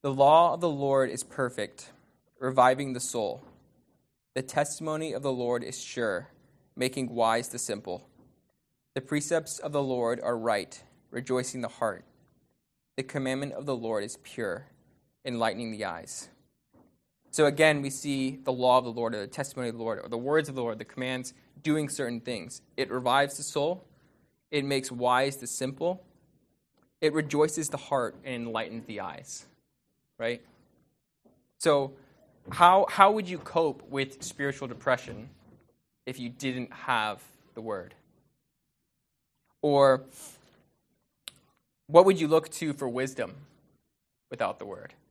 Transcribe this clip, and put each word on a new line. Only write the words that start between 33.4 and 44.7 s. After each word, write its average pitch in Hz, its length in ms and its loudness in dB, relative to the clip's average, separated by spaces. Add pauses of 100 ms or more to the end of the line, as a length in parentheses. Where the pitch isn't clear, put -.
with 135 340 -4
spiritual 139 440 -4
depression 120 640 -2 (800)
if 127 120 -8
you 123 120 -8
didn't 127 420 -6
have 107 500 -2 (320)
the 113 60 -12
word? 104 340 -8 (1700)
Or 139 440 6 (1800)
what 170 200 10
would 190 120 6
you 160 80 2
look 156 260 4
to 156 200 -4
for 135 160 -4
wisdom 127 460 -4 (960)
without 110 280 -4
the 101 60 -12
word? - 300 -14 (160)